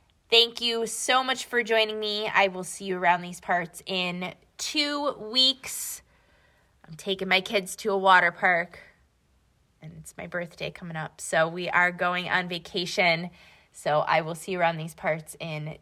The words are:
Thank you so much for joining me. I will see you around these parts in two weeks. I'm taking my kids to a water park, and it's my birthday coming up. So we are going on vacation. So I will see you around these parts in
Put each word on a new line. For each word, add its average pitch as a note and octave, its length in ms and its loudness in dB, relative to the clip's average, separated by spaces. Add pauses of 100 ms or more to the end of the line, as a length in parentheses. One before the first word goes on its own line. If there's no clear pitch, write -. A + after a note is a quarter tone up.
(300)
Thank A#3 300 4
you A#3 280 0
so B3+ 360 2
much B3+ 220 -2
for A#3+ 180 0
joining A3 340 2
me. G#3+ 300 -4
I G3 220 4
will F#3 160 -6
see - 200 -10
you F#3+ 120 -2
around F3+ 240 4
these F3 180 -10
parts - 460 -2
in F3+ 480 -4 (240)
two D4 640 -2
weeks. C4 840 -2 (840)
I'm E3 100 -18
taking F#3+ 340 -6
my F#3 100 4
kids F#3+ 380 -2
to A3 140 -2
a G3 60 2
water F#3 360 6
park, F3+ 460 0 (1000)
and D#3+ 180 -18
it's - 180 -20
my F3 100 -12
birthday E3+ 420 -8
coming E3 280 -10
up. - 240 -10
So D#3+ 260 2
we E3+ 220 -6
are F3+ 240 4
going F3+ 340 -2
on F3+ 220 0
vacation. F3 800 0 (440)
So D3 280 0
I - 180 2
will D#3+ 160 -4
see E3 160 -10
you F3+ 80 -2
around E3+ 180 2
these D#3 160 -8
parts D#3+ 460 -4
in D3+ 420 -8